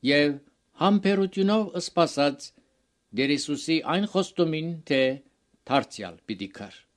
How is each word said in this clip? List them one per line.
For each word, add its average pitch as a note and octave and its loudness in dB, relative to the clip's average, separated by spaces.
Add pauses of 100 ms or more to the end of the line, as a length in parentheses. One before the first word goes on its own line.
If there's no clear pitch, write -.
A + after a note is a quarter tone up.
(120)
և C#3+ 4 (480)
համբերությունով G3 2 (140)
սպասած C#3+ 0 (680)
Տեր C#3 2
Հիսուսի D3 -2 (160)
այն G#3 -2
խոստումին, E3 -2 (140)
թե C3+ 2 (640)
դարձյալ G#2 -2
պիտի G2 -8
գար։ - -16 (140)